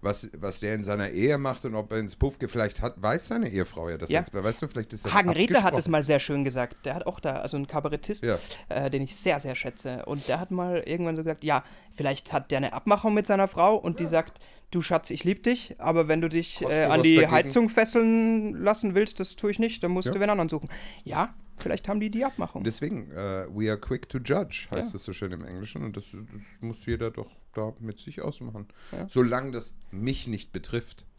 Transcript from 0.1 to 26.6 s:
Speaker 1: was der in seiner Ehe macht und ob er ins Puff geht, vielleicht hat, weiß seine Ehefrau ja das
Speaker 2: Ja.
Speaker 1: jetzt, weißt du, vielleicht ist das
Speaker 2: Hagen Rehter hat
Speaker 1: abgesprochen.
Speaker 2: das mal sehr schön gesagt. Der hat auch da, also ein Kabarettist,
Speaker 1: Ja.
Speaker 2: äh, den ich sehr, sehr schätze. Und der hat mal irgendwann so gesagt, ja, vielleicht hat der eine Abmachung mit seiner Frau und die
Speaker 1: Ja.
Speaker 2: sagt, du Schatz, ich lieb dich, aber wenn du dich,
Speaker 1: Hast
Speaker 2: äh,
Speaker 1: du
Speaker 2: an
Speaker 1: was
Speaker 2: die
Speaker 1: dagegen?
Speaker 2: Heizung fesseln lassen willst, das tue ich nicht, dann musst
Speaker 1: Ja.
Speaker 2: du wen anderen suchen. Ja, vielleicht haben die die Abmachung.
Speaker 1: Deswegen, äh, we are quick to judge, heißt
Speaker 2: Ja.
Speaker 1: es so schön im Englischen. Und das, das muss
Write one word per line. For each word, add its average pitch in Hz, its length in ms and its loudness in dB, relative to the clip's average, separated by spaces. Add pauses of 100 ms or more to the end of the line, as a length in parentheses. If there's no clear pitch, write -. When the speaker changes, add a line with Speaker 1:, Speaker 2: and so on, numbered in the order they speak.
Speaker 1:
was 95 220 -6
der 107 160 -2
in 104 80 -4
seiner 101 280 -2
Ehe 135 260 2
macht 135 260 -4
und 113 120 -6
ob 107 180 -4
er 110 60 -2
ins 104 180 -6
Puff 143 200 0
geht, - 140 -6
vielleicht 110 300 -2
hat, 117 200 -6
weiß 117 280 0
seine 226 200 0
Ehefrau 87 400 -2
ja 82 80 -6
das 82 120 -8
Speaker 2:
Ja. 156 100 4
Speaker 1:
jetzt, 170 140 -6
weißt 104 280 -2
du, 156 60 -4
vielleicht - 240 -8
ist 110 140 -8
das 104 80 0
Speaker 2:
Hagen 190 160 6
Rehter 175 240 4
hat 269 60 8
Speaker 1:
abgesprochen. 185 180 4
Speaker 2:
das 160 100 0
mal 156 160 4
sehr 143 160 6
schön 143 240 -2
gesagt. 127 420 -4
Der 135 100 -4
hat 170 120 -6
auch - 140 -8
da, 135 160 -2
also - 180 -4
ein 139 120 -2
Kabarettist, 151 580 -4
Speaker 1:
Ja. 107 120 2 (300)
Speaker 2:
äh, 139 220 0
den 139 120 0
ich 131 140 -6
sehr, 147 240 0
sehr 135 160 -6
schätze. 127 500 -8
Und 143 220 -6
der 135 140 0
hat 180 100 -6
mal 180 340 0
irgendwann 165 300 -2
so 160 80 -4
gesagt, 160 220 -4
ja, 147 180 2 (320)
vielleicht 139 380 -4
hat 139 180 -2
der 139 60 2
eine 135 160 0
Abmachung 208 400 2
mit 208 140 2
seiner 196 200 4
Frau 190 300 4
und 170 240 -2
die - 20 0
Speaker 1:
Ja. 160 60 -2
Speaker 2:
sagt, 160 320 0 (300)
du 175 100 0
Schatz, - 280 0
ich - 140 -6
lieb - 200 2
dich, 247 360 0
aber 165 300 4
wenn 156 100 4
du 165 80 2
dich, 165 340 -2
Speaker 1:
Hast 139 120 0
Speaker 2:
äh, 156 100 4
Speaker 1:
du 139 80 4
Speaker 2:
an 156 80 6
Speaker 1:
was - 40 6
Speaker 2:
die 160 120 10
Speaker 1:
dagegen? 156 160 8
Speaker 2:
Heizung 160 380 6
fesseln 226 920 4
lassen 202 340 2
willst, 208 260 2
das - 160 -6
tue 208 140 0
ich 196 80 -4
nicht, 226 240 0
dann 175 80 0
musst 180 160 0
Speaker 1:
Ja. - 40 0
Speaker 2:
du 196 80 -2
wen 202 100 2
anderen 180 200 2
suchen. 156 180 -4 (380)
Ja, 151 280 -2 (260)
vielleicht - 280 -2
haben 208 140 -2
die 214 80 -2
die 220 160 -2
Abmachung. - 400 -6
Speaker 1:
Deswegen, 117 460 -4
äh, 95 340 -4 (100)
we 107 140 0
are 107 100 0
quick - 300 -6
to - 80 -6
judge, 139 520 -2
heißt 220 220 -4
Speaker 2:
Ja. 101 60 -10
Speaker 1:
es - 80 -8
so 98 80 -8
schön 95 180 -6
im 85 140 -10
Englischen. 101 400 -10
Und 104 100 -8
das, - 160 -12
das 101 100 -16 (380)
muss 113 260 -8